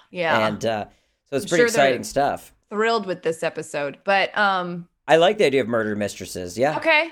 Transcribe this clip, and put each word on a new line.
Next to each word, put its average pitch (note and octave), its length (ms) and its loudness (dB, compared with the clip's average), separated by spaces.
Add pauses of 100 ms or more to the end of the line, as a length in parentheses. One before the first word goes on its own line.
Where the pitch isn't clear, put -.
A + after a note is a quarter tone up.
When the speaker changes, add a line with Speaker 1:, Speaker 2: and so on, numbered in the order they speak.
(120)
Speaker 1:
yeah. D#3 360 0
Speaker 2:
And, G#2 160 -6
uh, G#2+ 220 -2 (460)
so C#3 60 -2
it's - 80 -2
Speaker 1:
I'm - 40 -12
Speaker 2:
pretty - 0 -
Speaker 1:
sure F3 80 2
they're A3+ 300 4
Speaker 2:
exciting A#2 160 0
stuff. C3+ 500 -2 (160)
Speaker 1:
thrilled A3 380 -2
with F3+ 160 -6
this E3 180 -4
episode, D3+ 640 -6
but, G3 320 0
um, F3+ 500 -2 (200)
Speaker 2:
I D3+ 100 8
like G#3 220 4
the F#3+ 60 4
idea C3+ 160 4
of G#2+ 60 -2
Murdered A2 300 -2
Mistresses. F2+ 600 -6
Yeah. D3 200 0
Speaker 1:
Okay, D#4+ 340 0